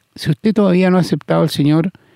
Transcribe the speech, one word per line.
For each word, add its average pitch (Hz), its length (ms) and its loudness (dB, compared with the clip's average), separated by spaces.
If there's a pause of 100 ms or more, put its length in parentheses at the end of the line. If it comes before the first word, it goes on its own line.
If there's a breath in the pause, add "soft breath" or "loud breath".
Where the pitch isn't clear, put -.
(160)
Si - 140 -6
usted 208 240 -2
todavía 185 360 2
no 180 60 2
ha 185 40 2
aceptado 165 420 -2
al 160 80 0
Señor, 156 420 0 (240 soft breath)